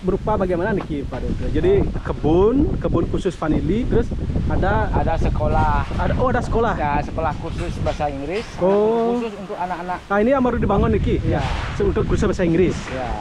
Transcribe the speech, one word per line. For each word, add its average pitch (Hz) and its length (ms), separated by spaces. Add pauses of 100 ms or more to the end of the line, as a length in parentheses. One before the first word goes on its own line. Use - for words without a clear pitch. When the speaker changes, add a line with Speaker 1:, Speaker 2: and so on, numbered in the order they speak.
Speaker 1:
berupa 190 320
bagaimana 185 400
niki, 160 240
Pak - 180
Dokter? - 320
Jadi 180 220 (260)
kebun, 196 760
kebun 170 320
khusus 175 240
vanili, 156 500
terus - 300 (320)
ada 214 460
Speaker 2:
Ada - 280
sekolah. 151 760
Speaker 1:
Ada, 185 220
oh, 247 120
ada 240 120
sekolah. 220 340
Speaker 2:
Ya, 147 180 (100)
sekolah 156 320
kursus 170 440
bahasa 151 300
Inggris. 143 360 (140)
Speaker 1:
Oh. 214 560
Speaker 2:
Khusus 233 200
untuk 196 220
anak-anak. 180 460
Speaker 1:
Nah, 202 160
ini 226 120
yang 277 120
baru 247 160
dibangun 214 320
niki. 208 320
Speaker 2:
Ya. 160 180 (340)
Speaker 1:
Se-, 208 120
untuk 156 180
kursus 175 220
bahasa 185 180
Inggris. 165 320 (120)
Speaker 2:
Ya. 127 200 (120)